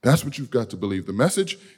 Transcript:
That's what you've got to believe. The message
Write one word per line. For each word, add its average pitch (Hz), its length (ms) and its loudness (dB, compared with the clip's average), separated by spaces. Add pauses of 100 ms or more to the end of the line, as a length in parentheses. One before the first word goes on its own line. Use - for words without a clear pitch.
That's 143 240 4
what 143 140 -8
you've 135 120 -8
got 117 200 0
to - 80 -10
believe. 95 260 -4
The 92 80 -8
message 185 460 0 (180)